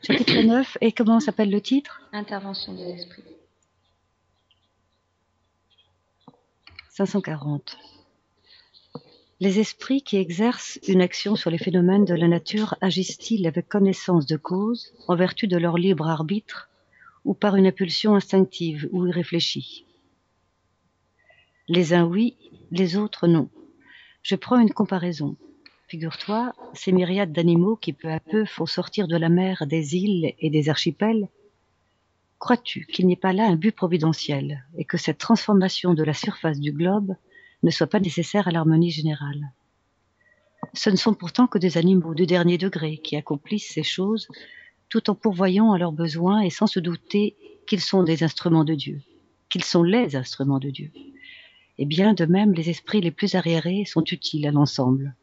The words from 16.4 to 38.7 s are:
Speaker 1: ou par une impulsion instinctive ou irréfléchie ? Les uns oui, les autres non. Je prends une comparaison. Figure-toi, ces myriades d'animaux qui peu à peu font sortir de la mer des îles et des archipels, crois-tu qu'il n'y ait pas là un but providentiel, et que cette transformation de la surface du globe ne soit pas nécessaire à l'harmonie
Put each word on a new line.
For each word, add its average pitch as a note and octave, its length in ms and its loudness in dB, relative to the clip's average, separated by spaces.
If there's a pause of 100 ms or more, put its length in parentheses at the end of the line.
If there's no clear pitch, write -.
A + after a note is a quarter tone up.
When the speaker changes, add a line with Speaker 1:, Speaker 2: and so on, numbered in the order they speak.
Speaker 1:
ou G3+ 80 -2
par G#3 220 0
une F#3+ 120 8
impulsion F#3+ 480 0
instinctive F3+ 800 0
ou F3+ 140 0
irréfléchie ? E3+ 800 -4 (1800)
Les E3+ 260 0
uns F3 120 4
oui, G3+ 320 -2 (340)
les F3 240 0
autres G#3 320 -2
non. E3 220 4 (720)
Je - 140 -4
prends A#3+ 240 0
une A3 120 6
comparaison. E3 640 -4 (520)
Figure-toi, G3 680 -6 (200)
ces - 200 -2
myriades F3+ 400 2
d'animaux E3+ 420 4
qui E3 180 -8
peu - 160 -12
à D#3+ 100 -4
peu G#3+ 260 -2
font - 200 -6
sortir F3+ 420 -4
de E3 100 0
la E3 120 2
mer F3+ 380 2
des D3+ 300 -2
îles F#3 420 0
et D#3+ 100 0
des D3+ 200 2
archipels, G3+ 580 0 (1120)
crois-tu - 480 -4
qu'il - 180 0
n'y F3+ 80 6
ait F3 40 -2
pas F#3+ 160 0
là G#3 120 2
un F#3 100 4
but F3 200 0
providentiel, D3 880 -2 (120)
et E3+ 80 -6
que - 120 -6
cette D#3 220 -4
transformation F#3 720 2
de D#3 100 2
la D3+ 100 0
surface D#3 460 -4
du D3 120 -4
globe F#3 440 -2 (460)
ne E3+ 100 4
soit D#3+ 160 0
pas - 120 0
nécessaire F#3 480 -2
à F3+ 40 -2
l'harmonie E3 380 4